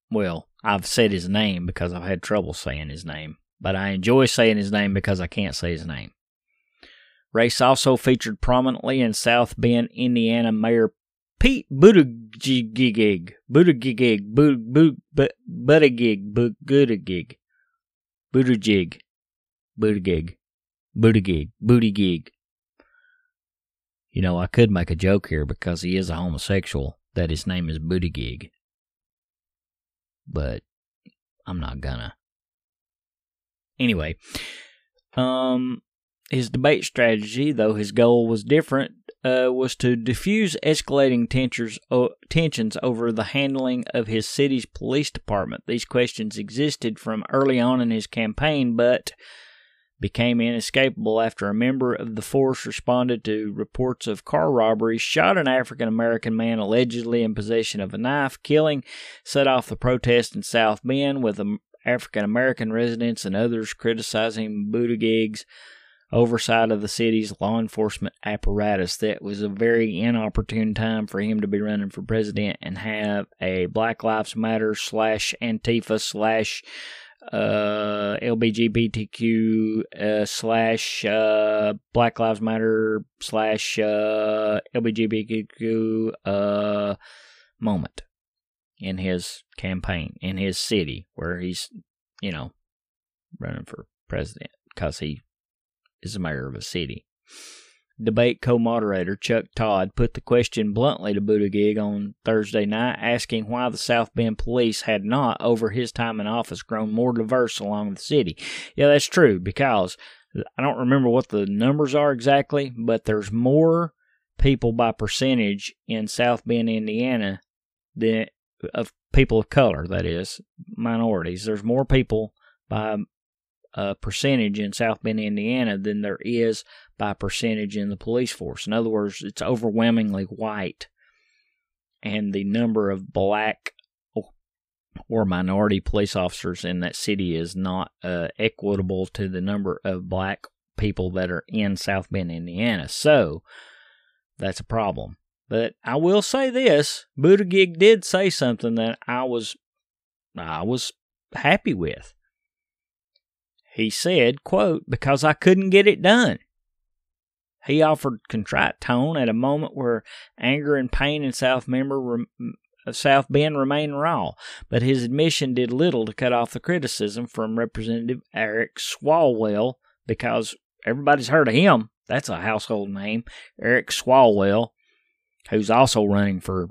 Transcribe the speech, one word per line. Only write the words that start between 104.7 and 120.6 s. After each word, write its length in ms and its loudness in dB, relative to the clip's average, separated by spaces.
had 200 0
not, 380 0
over 300 2
his 220 -4
time 280 -4
in 60 -4
office, 360 -4
grown 300 -4
more 220 2
diverse 440 0
along 360 -4
the 60 -14
city. 360 0
Yeah, 120 4
that's 180 4
true, 340 4
because 560 0
I 40 -2
don't 140 -2
remember 320 2
what 200 2
the 180 0
numbers 480 0
are 180 4
exactly, 640 2
but 300 0
there's 260 -2
more 640 2
people 360 2
by 200 2
percentage 800 -2
in 180 -4
South 400 0
Bend, 220 0
Indiana, 720 -2
than, 320 0
of 180 -6
people 260 6
of 120 -2
color, 360 2
that 200 -2
is, 340 -6